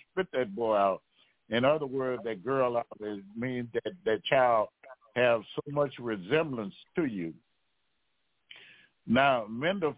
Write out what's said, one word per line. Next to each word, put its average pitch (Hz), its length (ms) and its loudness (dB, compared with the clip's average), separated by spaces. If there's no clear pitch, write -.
spit 185 220 -2
that 120 220 -2
boy 110 200 2
out." 98 260 2
In 120 160 2
other 151 200 4
words, 127 400 -2
that 104 200 -6
girl 123 320 2
out 117 100 -2
there 104 180 -6
means 123 360 -4
that 110 200 -2
that 110 200 0
child 120 420 4
have 120 260 4
so 147 160 -8
much 143 280 0
resemblance 117 760 -4
to 170 100 0
you. 90 280 -4
Now, 127 420 4
Mendel 147 480 -2